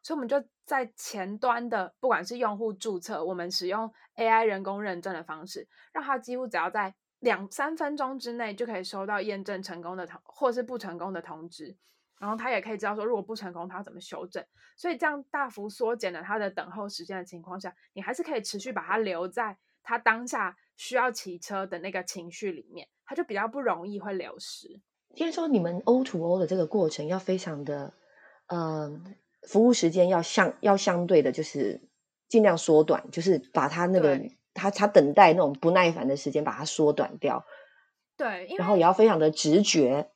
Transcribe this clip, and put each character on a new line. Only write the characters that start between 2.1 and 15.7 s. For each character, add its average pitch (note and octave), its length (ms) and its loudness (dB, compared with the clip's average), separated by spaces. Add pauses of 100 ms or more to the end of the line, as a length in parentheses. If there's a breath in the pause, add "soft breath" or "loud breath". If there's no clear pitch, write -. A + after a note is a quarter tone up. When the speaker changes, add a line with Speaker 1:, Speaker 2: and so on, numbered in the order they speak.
Speaker 1:
是 A#3+ 140 -10
用 G#3+ 180 0
户 A3 160 -4
注 F#3+ 280 -6
册， E3+ 240 -6
我 F#3 100 -4
们 F3 160 -6
使 F#3 160 -4
用 A3 260 -4 (220 soft breath)
A A3+ 140 0
I A3+ 160 4
人 G3 180 0
工 G3 180 -6
认 F3+ 220 -6
证 F#3+ 100 -8
的 E3 120 -10
方 D#3 200 -14
式， - 220 -14 (260 soft breath)
让 D#4 120 -6
他 C4+ 120 -2
几 B3 200 -8
乎 B3+ 100 -6
只 G3+ 100 -6
要 E3+ 140 -2
在 G3 240 -4 (240)
两 G3 320 0
三 D4+ 260 -4
分 D4 200 -4
钟 C4+ 200 -4
之 A#3 180 -10
内 A3+ 200 -6
就 A#3 100 -4
可 A3 140 -6
以 F#3 60 -8
收 G3 200 -8
到 G3+ 160 -2
验 G3+ 220 -6
证 G3 180 -8
成 F3 220 -14
功 F3+ 140 -10
的 F3+ 100 -10
通-， - 160 -20
或 B3+ 300 0
是 A#3+ 100 -4
不 A#3+ 160 -8
成 F#3 180 -10
功 F3+ 160 -8
的 E3+ 80 -8
通 E3 280 -16
知。 D#3+ 280 -18 (440)
然 G3+ 80 -8
后 A3 80 -4
他 A#3 140 -4
也 C4 100 0
可 A3+ 120 -10
以 G#3 40 -6
知 G#3 80 -8
道 G#3 120 -2
说， G#3 80 -6
如 A#3+ 100 0
果 G3+ 80 -2
不 G#3+ 140 -10
成 F#3+ 160 -12
功， F3 160 -10
他 F3+ 80 -12
要 G3+ 60 -10
怎 - 100 -16
么 F3 80 -18
修 - 260 -12
正。 - 180 -12 (320 soft breath)
所 F4 140 -6
以 D4 60 -4
这 D#4+ 100 -2
样 C#4+ 240 -2
大 C#4 180 -4
幅 G#3 220 -12